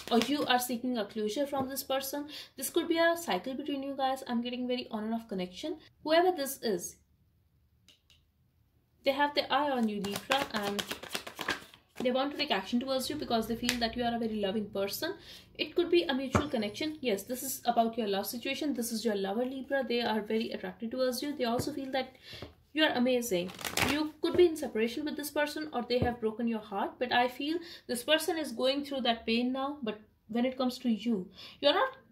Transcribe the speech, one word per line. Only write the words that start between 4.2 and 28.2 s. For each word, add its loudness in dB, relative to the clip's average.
I'm 2
getting -4
very -2
on -4
and -2
off -4
connection. -4
Whoever 6
this -4
is, -2
they 6
have 2
their 0
eye 2
on 2
you, -2
Libra, 0
and -2
they 2
want 2
to -10
take -2
action 0
towards 0
you -4
because 0
they -2
feel 0
that 0
you 0
are 2
a 0
very 0
loving 0
person. -2
It -4
could 2
be 6
a 0
mutual 0
connection. -2
Yes, 0
this -6
is -6
about 2
your 0
love 0
situation. -2
This -2
is -2
your 4
lover, 0
Libra. -2
They 2
are 0
very -2
attracted -8
towards 0
you. -2
They -2
also 0
feel -6
that -2
you 6
are 6
amazing. 2
You 0
could 0
be 10
in 2
separation -2
with -4
this -6
person -2
or -2
they 4
have 0
broken 0
your 0
heart, -2
but -2
I 6
feel -4
this -4
person 4